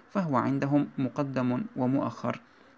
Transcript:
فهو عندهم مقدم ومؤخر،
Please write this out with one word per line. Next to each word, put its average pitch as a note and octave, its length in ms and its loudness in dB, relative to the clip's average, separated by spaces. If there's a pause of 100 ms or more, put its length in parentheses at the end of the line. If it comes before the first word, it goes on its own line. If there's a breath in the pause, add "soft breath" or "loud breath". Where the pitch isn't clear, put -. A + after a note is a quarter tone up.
(120)
فهو E3+ 240 0
عندهم C#3 520 2 (100)
مقدم C3 640 0 (120)
ومؤخر، B2 640 -2 (360 loud breath)